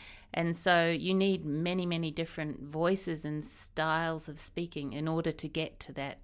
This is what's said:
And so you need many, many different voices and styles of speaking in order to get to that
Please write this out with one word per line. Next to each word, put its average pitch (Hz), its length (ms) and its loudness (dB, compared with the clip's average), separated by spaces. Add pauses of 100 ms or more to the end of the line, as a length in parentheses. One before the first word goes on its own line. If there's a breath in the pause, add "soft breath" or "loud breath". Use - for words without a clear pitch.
(320 loud breath)
And 170 240 2
so 170 340 6
you 170 220 0
need 190 320 4
many, 175 400 0
many 165 280 0
different 160 500 -6
voices 165 600 0
and 151 200 -4
styles 160 840 -2
of 151 100 -12
speaking 170 540 -6
in 151 160 -2
order 160 240 2
to 156 160 -8
get 156 320 -4
to - 140 -12
that 139 300 -6